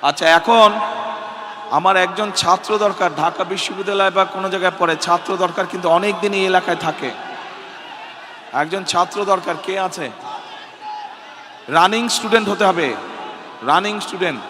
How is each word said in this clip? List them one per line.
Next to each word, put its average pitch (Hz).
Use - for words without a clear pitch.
আচ্ছা, 143
এখন 220
আমার 185
একজন 185
ছাত্র 185
দরকার, 190
ঢাকা 170
বিশ্ববিদ্যালয় 196
বা 190
কোনো 190
জায়গায় 180
পড়ে, 165
ছাত্র 175
দরকার, 180
কিন্তু 180
অনেক 202
দিন 202
এই 190
এলাকায় 180
থাকে। 147
একজন 170
ছাত্র 180
দরকার, 180
কে 190
আছে? 175
রানিং 202
স্টুডেন্ট 220
হতে 202
হবে, 170
রানিং 196
স্টুডেন্ট। 170